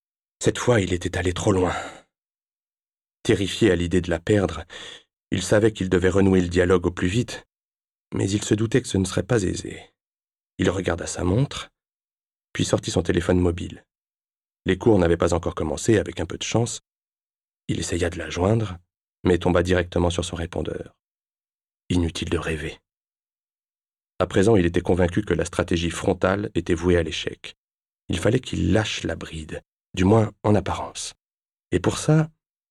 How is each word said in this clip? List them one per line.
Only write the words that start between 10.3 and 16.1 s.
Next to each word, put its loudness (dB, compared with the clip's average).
Il 2
regarda -2
sa -6
montre, -2
puis -2
sortit -2
son 0
téléphone 0
mobile. -4
Les 2
cours 4
n'avaient 4
pas 2
encore -2
commencé, 0
avec -4